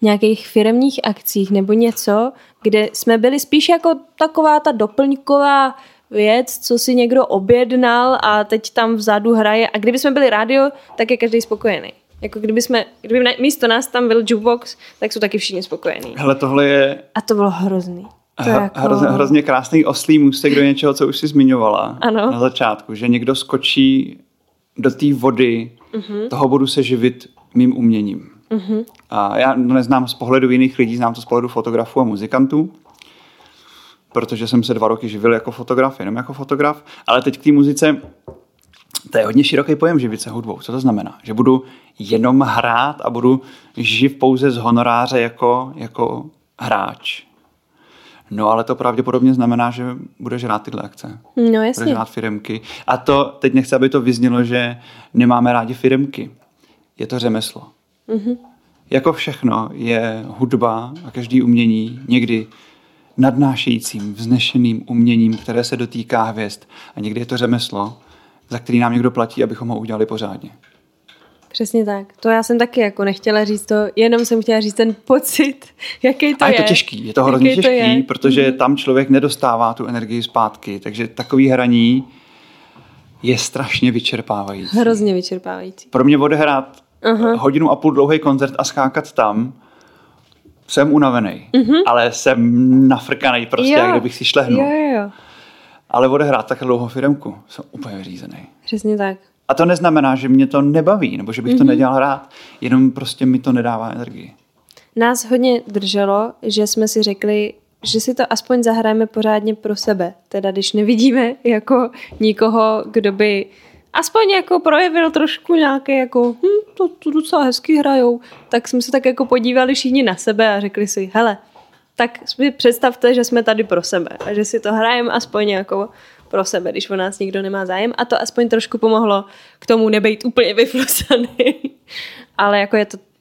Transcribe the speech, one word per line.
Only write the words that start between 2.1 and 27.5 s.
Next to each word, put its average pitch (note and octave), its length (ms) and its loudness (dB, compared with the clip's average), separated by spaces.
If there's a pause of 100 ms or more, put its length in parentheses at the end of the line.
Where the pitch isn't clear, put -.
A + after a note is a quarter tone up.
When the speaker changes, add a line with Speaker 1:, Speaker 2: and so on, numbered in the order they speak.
Speaker 1:
kde G#3+ 320 2
jsme A3+ 240 2
byli B3+ 220 2
spíš D4 300 2
jako E4+ 200 4 (300)
taková D#4 400 2
ta D4+ 120 2
doplňková C#4 1040 2 (360)
věc, G#3+ 460 2
co - 220 0
si B3+ 160 0
někdo B3 300 4
objednal A#3+ 1000 2
a G#3+ 200 2
teď A3 300 -4
tam A3+ 220 0
vzadu G#3+ 400 2
hraje. A3 340 2
A - 80 -4
kdyby A#3 220 0
jsme C#4+ 120 0
byli C4+ 180 4
rádio, A#3+ 400 2 (280)
tak A3+ 140 -2
je B3 60 2
každý A#3 240 0
spokojený. G#3 520 -4 (280)
Jako G#3+ 180 -10
kdyby A3 220 0
jsme, A#3+ 240 -2 (160)
kdyby A#3+ 220 0
na-, B3 80 2 (100)
místo C#4 260 0
nás A#3 200 0
tam B3 200 -2
byl A3+ 200 2
jukebox, A#3+ 500 -2 (220)
tak G#3+ 140 -6
jsou A3 60 -4
taky G#3 180 -2
všichni F#3+ 260 -6
spokojení. C#3 540 -8
Speaker 2:
Hele, C#3 180 2
tohle C#3 300 2
je C#3 380 2 (120)
Speaker 1:
A A3 60 -2
to A3 140 -2
bylo G3+ 140 2
hrozný. F#3 580 -6 (280)
To - 80 -8
Speaker 2:
hro-, G#3+ 200 2
Speaker 1:
jako G3 160 -8
Speaker 2:
hrozně, C#3 280 2
hrozně C#3 340 2
krásný D3 440 2
oslí D3+ 340 2
můstek C#3 360 2
do C#3+ 80 4
něčeho, C#3 300 2
co C3+ 140 0
už C#3 100 -4
jsi D#3 100 -4
zmiňovala A#2+ 720 2
Speaker 1:
Ano. A3+ 300 0
Speaker 2:
na A#2+ 80 -4
začátku, A#2 560 -2
že A2+ 120 -4
někdo A#2+ 280 0
skočí C3+ 840 0 (580)
do B2 140 0
té C#3+ 220 0
vody, A#2+ 580 0 (260)
Speaker 1:
Mhm. G#3 320 -8
Speaker 2:
toho C#3 200 0
budu C3+ 180 2
se C#3 160 -2
živit B2 460 -2 (240)